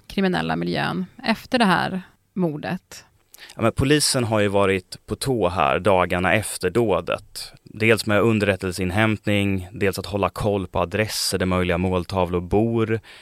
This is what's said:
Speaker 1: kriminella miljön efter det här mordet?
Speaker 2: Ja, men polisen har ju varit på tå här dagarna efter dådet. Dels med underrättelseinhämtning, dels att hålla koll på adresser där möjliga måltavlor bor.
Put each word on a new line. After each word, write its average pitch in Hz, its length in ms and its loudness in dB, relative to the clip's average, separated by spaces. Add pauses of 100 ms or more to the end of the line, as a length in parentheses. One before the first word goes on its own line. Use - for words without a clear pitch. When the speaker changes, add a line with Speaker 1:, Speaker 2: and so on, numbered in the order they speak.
Speaker 1:
kriminella 170 480 0
miljön 170 500 -2 (200)
efter - 340 -2
det 226 60 2
här 185 360 0 (320)
mordet? 165 720 -6 (500)
Speaker 2:
Ja, - 60 -6
men 110 100 2
polisen 139 520 2
har 107 160 2
ju 104 80 4
varit 98 580 0
på 107 100 -6
tå 110 340 0
här 80 300 2
dagarna 90 540 2
efter 98 360 -2
dådet. 90 840 -2 (100)
Dels 110 420 2
med 104 160 4
underrättelseinhämtning, 101 1500 0
dels 98 280 -2
att 92 60 -8
hålla 95 240 0
koll 101 380 -2
på - 120 -4
adresser 98 580 -2
där 92 80 0
möjliga 90 320 0
måltavlor 90 640 -2
bor. 110 580 0 (220)